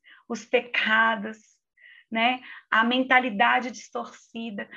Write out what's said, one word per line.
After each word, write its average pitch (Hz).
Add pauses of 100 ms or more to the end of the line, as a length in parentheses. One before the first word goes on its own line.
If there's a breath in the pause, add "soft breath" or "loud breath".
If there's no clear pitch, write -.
(280 loud breath)
os 226
pecados, 220 (720 loud breath)
né? 240 (300 loud breath)
A 220
mentalidade 254
distorcida, 226